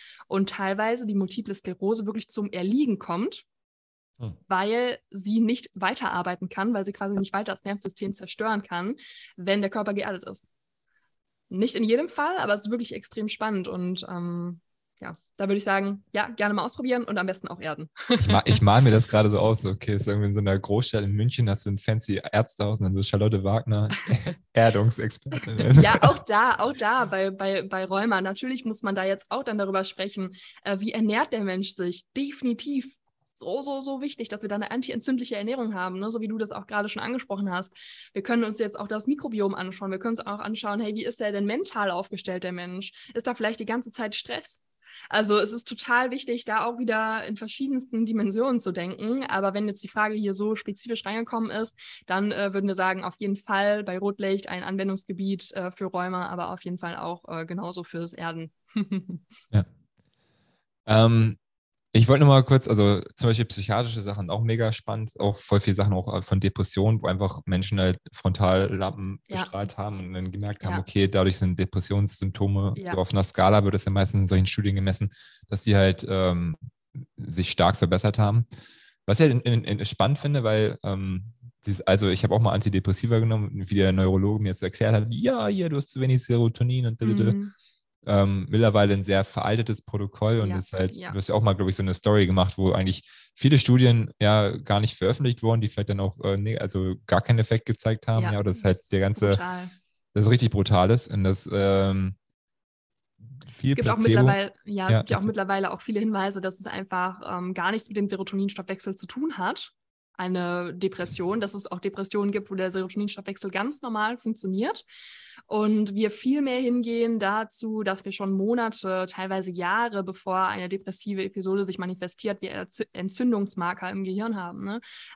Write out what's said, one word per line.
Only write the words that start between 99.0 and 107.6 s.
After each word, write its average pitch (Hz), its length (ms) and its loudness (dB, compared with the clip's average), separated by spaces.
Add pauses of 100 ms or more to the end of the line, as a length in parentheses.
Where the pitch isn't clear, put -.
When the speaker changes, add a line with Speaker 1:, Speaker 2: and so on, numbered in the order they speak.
Speaker 2:
ganze, 101 260 2
Speaker 1:
brutal. 180 400 -2 (440)
Speaker 2:
das 104 120 4
ist 110 40 6
richtig 123 200 4
brutal 95 400 4
ist 120 180 2
und 98 160 0
das, 95 280 0
ähm, 98 640 2 (1300)
viel - 220 0
Speaker 1:
Es 139 40 2
gibt - 120 0
auch - 80 2
Speaker 2:
Placebo. 113 220 6
Speaker 1:
mittlerweile, 196 340 4 (120)
ja, 196 220 -4
es 190 60 4
Speaker 2:
Ja, 110 60 6
Speaker 1:
gibt - 120 -2
ja - 60 2
auch - 40 0
Speaker 2:
Placebo. 202 80 -2
Speaker 1:
mittlerweile 196 440 -2
auch - 80 -10
viele 214 200 -4
Hinweise, 196 400 -2
dass 185 200 -6
es 185 60 -10
einfach, 190 600 -6
ähm, 180 280 -6
gar 180 160 -2